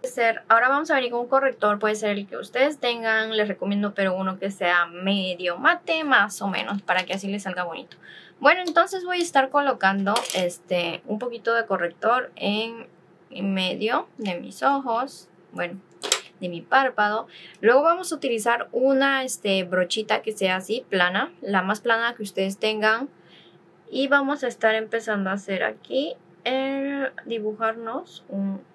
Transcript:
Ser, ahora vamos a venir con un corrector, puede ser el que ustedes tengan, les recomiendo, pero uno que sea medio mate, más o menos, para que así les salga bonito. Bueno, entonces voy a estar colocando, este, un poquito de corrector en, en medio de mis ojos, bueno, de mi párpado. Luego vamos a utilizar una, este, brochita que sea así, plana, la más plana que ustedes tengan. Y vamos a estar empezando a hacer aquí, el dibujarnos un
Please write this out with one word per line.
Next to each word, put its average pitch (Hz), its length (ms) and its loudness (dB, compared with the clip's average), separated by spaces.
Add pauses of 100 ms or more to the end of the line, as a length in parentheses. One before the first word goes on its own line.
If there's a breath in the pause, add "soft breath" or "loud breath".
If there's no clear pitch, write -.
Ser, 233 440 0
ahora 233 220 6
vamos 302 220 2
a 285 40 4
venir 247 140 2
con 240 120 -2
un 240 60 -6
corrector, 254 520 2
puede 214 160 2
ser 208 220 -2
el 202 100 -6
que - 100 -12
ustedes 285 400 0
tengan, 226 580 0
les 208 120 2
recomiendo, 202 480 -2
pero 190 200 2
uno 190 220 -2
que 196 140 -4
sea 175 340 2
medio 180 720 -2
mate, 320 460 0
más 214 380 2
o 196 80 -2
menos, 190 340 -4
para 180 200 0
que 180 100 -6
así 196 160 -6
les 202 140 -6
salga 180 200 -6
bonito. 165 340 -10 (420 loud breath)
Bueno, 349 280 6
entonces 359 380 0
voy 359 140 -2
a 339 40 2
estar 269 260 2
colocando, 202 640 2 (220)
este, 175 680 -2
un 214 120 -4
poquito 233 360 -4
de 226 120 0
corrector 202 720 0
en, 226 520 -4 (420)
en 196 240 -4
medio 214 640 -2
de 185 220 -6
mis 190 220 -12
ojos, 269 680 -2 (240)
bueno, 175 260 -6 (640 loud breath)
de 180 80 -6
mi 170 120 -8
párpado. 226 680 2 (340 loud breath)
Luego 254 220 6
vamos 339 280 0
a 320 40 -4
utilizar 240 580 -2
una, 269 500 4
este, 196 400 0
brochita 185 580 0
que 214 120 -6
sea 185 240 0
así, 208 320 -6
plana, 190 420 2 (100)
la 196 200 0
más 208 180 -2
plana 233 360 0
que 220 80 -10
ustedes 196 360 -4
tengan. 214 500 0 (800 loud breath)
Y 262 200 0
vamos 285 340 2
a 247 40 -2
estar 220 280 2
empezando 214 540 -2
a 190 40 0
hacer 196 300 -4
aquí, 262 520 -4 (280)
el 269 680 -2 (140)
dibujarnos 226 1000 -6
un 196 340 -4 (140)